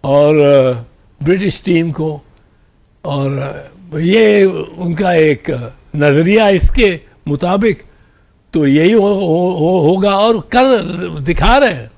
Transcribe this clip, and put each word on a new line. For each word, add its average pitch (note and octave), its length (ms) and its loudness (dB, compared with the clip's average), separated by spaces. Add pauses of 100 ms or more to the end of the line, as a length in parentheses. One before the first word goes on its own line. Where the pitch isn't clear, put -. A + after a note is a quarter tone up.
और, D3 320 2
अ, C3+ 880 0
ब्रिटिश F#3 400 -2
टीम E3+ 280 -2
को, D3+ 300 -8 (800)
और, C#3 580 -6 (320)
अ, D#3 40 -6
ये G3+ 540 2 (260)
उनका F3 360 -2
एक D3 580 0 (240)
नज़रिया। E3 520 2
इसके F#3+ 520 2 (280)
मुताबिक F3+ 540 -2 (720)
तो D#3 140 0
यही D#3 260 2
हो, A3+ 80 2
हो, F#3 600 -2
हो, F3+ 180 0
होगा, F#3+ 380 0
और A3 220 0
कर B3 440 0 (380)
दिखा F3 360 0
रहे C#4 140 2
हैं A#2 280 -12